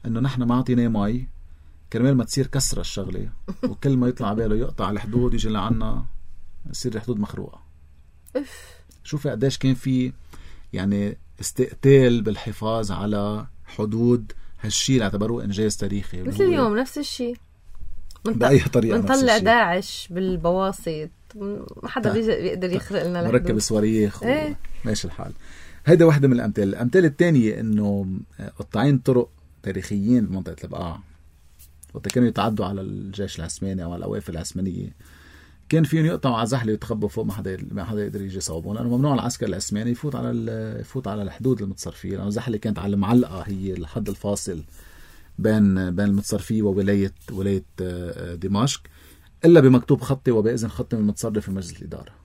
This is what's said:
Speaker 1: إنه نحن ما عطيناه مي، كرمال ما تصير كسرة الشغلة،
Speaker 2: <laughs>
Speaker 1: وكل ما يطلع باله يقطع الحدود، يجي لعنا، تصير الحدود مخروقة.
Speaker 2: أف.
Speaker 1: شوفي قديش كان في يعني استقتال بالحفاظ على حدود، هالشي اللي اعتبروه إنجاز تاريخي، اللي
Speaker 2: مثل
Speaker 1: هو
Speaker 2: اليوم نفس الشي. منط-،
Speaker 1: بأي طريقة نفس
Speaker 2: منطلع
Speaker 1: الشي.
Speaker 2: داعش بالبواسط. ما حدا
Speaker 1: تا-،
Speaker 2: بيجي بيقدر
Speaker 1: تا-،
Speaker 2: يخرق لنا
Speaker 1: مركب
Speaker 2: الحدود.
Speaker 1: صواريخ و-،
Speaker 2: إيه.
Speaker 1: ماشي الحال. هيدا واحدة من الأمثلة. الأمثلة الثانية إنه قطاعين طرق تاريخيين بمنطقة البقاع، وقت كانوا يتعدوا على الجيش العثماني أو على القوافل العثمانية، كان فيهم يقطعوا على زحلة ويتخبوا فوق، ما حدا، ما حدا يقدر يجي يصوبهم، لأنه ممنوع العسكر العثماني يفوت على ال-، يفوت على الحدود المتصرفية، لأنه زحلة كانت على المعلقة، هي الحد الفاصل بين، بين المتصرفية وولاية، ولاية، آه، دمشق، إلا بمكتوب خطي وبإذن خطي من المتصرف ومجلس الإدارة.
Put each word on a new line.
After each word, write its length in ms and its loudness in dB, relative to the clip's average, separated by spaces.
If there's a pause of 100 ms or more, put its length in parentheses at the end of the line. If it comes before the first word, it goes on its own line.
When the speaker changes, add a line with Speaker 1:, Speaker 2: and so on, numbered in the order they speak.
Speaker 1:
إنه 140 -2
نحن 220 0
ما 120 2
عطيناه 340 2
مي، 400 0 (640)
كرمال 240 4
ما 80 2
تصير 220 0
كسرة 340 0
الشغلة، 480 -4 (200)
Speaker 2:
<laughs> 220 -4
Speaker 1:
وكل 260 2
ما 120 4
يطلع 240 -2
باله 240 2
يقطع 340 0
الحدود، 440 2
يجي 140 2
لعنا، 560 0 (680)
تصير 220 -6
الحدود 260 -4
مخروقة. 400 -8 (760)
Speaker 2:
أف. 440 -10 (240)
Speaker 1:
شوفي 260 -4
قديش 280 0
كان 160 2
في 380 0 (600)
يعني 460 -2 (220)
استقتال 840 6
بالحفاظ 680 -4
على 540 -2 (180)
حدود، 680 0 (280)
هالشي 320 0
اللي 120 4
اعتبروه 400 -2
إنجاز 320 0
تاريخي، 420 -4
اللي 100 -4
Speaker 2:
مثل 140 0
Speaker 1:
هو 60 6
Speaker 2:
اليوم 280 4
نفس 220 -2
الشي. 340 -4 (960)
منط-، 80 0
Speaker 1:
بأي 220 6
طريقة 400 2
نفس 120 0
Speaker 2:
منطلع 240 6
Speaker 1:
الشي. 100 2
Speaker 2:
داعش 680 2
بالبواسط. 1000 -2 (240)
ما 320 -8 (180)
حدا 260 0
Speaker 1:
تا-، 20 -2
Speaker 2:
بيجي 300 0
بيقدر 260 -2
Speaker 1:
تا-، 40 -2
Speaker 2:
يخرق 340 -2
لنا 160 -2
Speaker 1:
مركب 120 0
Speaker 2:
الحدود. 260 2
Speaker 1:
صواريخ 640 2
و-، 40 -4
Speaker 2:
إيه. 300 0 (280)
Speaker 1:
ماشي 220 -2
الحال. 260 -10 (540)
هيدا 180 8
واحدة 240 6
من 60 4
الأمثلة. 300 0
الأمثلة 420 2
الثانية 540 2
إنه 460 0 (520)
قطاعين 400 2
طرق 320 2 (320)
تاريخيين 640 0
بمنطقة 380 -6
البقاع، 360 -8 (920)
وقت 140 -8
كانوا 200 4
يتعدوا 380 -2
على 140 -4
الجيش 580 -8
العثماني 460 -6
أو 80 -6
على 60 -8
القوافل 340 -8
العثمانية، 640 -6 (720)
كان 160 4
فيهم 200 2
يقطعوا 320 0
على 100 0
زحلة 260 0
ويتخبوا 360 -2
فوق، 160 -4
ما 80 -4
حدا، 240 -6 (140)
ما 140 -6
حدا 200 -4
يقدر 180 -6
يجي 140 -8
يصوبهم، 380 -6
لأنه 140 -4
ممنوع 260 2
العسكر 320 -2
العثماني 440 -2
يفوت 240 -4
على 160 -4
ال-، 500 -4
يفوت 280 -8
على 140 -4
الحدود 400 0
المتصرفية، 540 -8
لأنه 140 -4
زحلة 260 -4
كانت 220 -2
على 160 -2
المعلقة، 460 2
هي 320 -6
الحد 360 -6
الفاصل 540 -6 (760)
بين، 520 4
بين 160 0
المتصرفية 560 0
وولاية، 520 2 (180)
ولاية، 320 0 (160)
آه، 540 -8
دمشق، 480 0 (640)
إلا 160 12
بمكتوب 400 6
خطي 300 0
وبإذن 380 2
خطي 280 -6
من 60 0
المتصرف 460 -2
ومجلس 300 -6
الإدارة. 340 -14 (120)